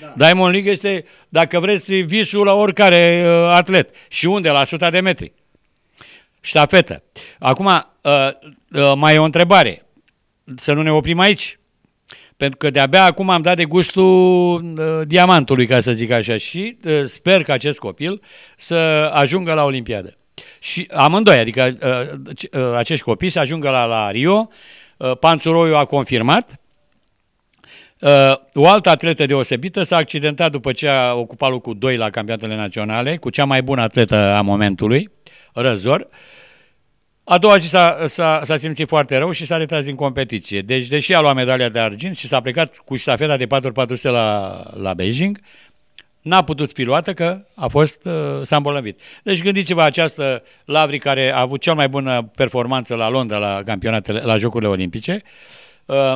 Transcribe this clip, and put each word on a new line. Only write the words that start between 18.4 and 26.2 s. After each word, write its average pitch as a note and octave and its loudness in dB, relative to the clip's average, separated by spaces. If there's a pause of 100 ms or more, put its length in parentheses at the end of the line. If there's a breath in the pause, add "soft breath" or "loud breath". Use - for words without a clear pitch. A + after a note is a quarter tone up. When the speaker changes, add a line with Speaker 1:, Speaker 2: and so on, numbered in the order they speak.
Speaker 2:
să - -8 (380)
ajungă D#3+ 0
la D3+ 0
Olimpiadă. A#2 -6 (420 loud breath)
Și - -10
amândoi, E3 4
adică, B2 0
uh, C3+ -4
c-, - -14
uh, B2+ -2
acești A#2+ -4
copii B2 -2
să F3 -4
ajungă D3 -4
la, B2+ 0
la A2 -2
Rio. F#3 0 (480 soft breath)
Uh, C3 -4
Panțuroiu E3 2
a C#3+ 2
confirmat. C3+ -2 (1400 soft breath)